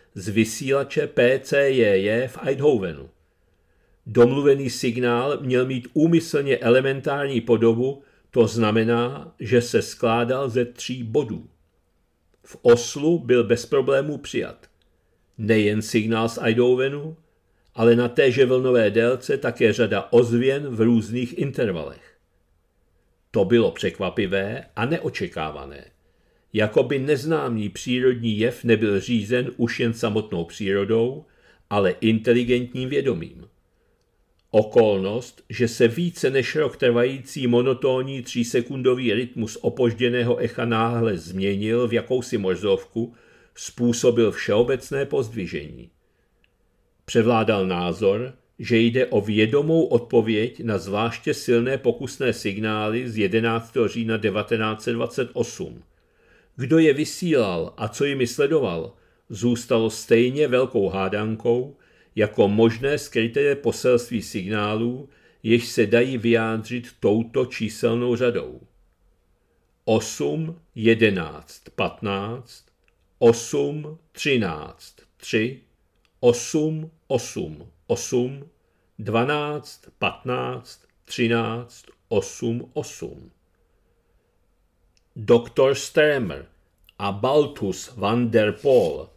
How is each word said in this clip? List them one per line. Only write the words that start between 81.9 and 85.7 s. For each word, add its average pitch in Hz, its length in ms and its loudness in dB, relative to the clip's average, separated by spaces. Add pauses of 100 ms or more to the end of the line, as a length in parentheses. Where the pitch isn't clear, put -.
osm, 117 640 -4
osm. - 580 -12 (1900)
Doktor 120 580 4